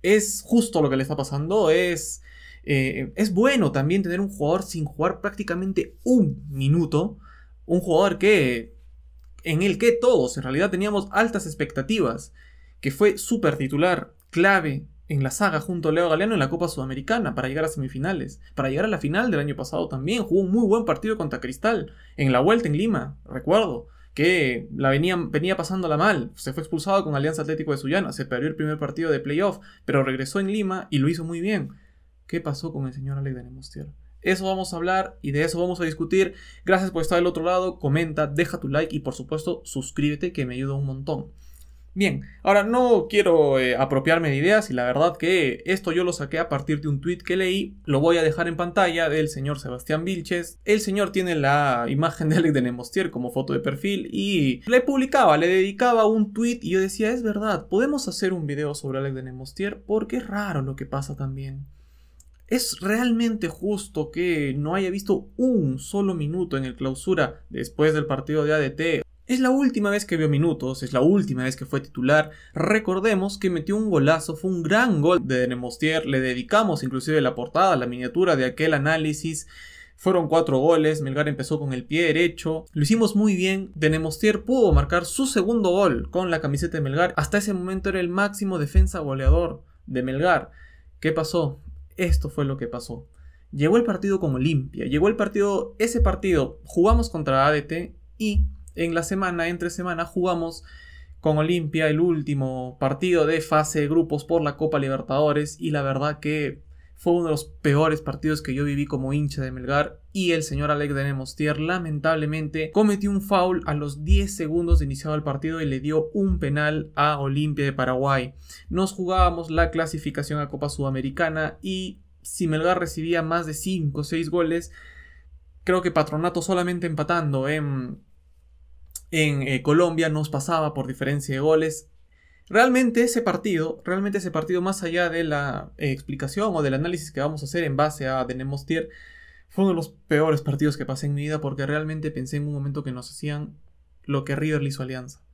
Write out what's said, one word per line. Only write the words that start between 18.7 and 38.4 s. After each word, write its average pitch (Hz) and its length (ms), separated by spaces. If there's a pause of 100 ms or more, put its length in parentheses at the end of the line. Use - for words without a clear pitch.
llegar 165 160
a - 20
la 185 100
final 202 320
del 151 100
año 143 140
pasado 156 340
también, 160 340
jugó 185 180
un 185 100
muy 226 160
buen 226 200
partido 214 320
contra 147 220
Cristal 151 520 (240)
en 139 160
la 123 80
vuelta 214 280
en 147 100
Lima, 143 480
recuerdo, 151 600 (280)
que 139 600
la 135 140
venía, 165 280
venía 170 420
pasándola 170 400
mal, 165 380
se - 180
fue 160 80
expulsado 190 420
con 151 100
Alianza 151 280
Atlético 156 300
de 135 60
Sullana, 143 340
se 135 120
perdió 127 240
el 156 60
primer 151 240
partido 156 320
de 139 100
playoff, 165 380 (260)
pero 139 200
regresó 131 360
en 196 60
Lima 190 420
y 147 100
lo 139 120
hizo 165 120
muy 165 200
bien. 180 280 (560)
¿Qué 165 140
pasó 156 320
con 139 140
el 131 80
señor 139 240
Alec 139 160
de 123 80
Nemostier? 135 460 (340)
Eso 190 240
vamos 190 260
a 175 40
hablar 185 440
y 143 120
de 147 100
eso 160 180
vamos 175 200
a 175 40
discutir. 170 480 (320)
Gracias 185 280
por 165 100
estar 175 160
del 175 80
otro 170 160
lado, 185 360
comenta, 156 480
deja 160 340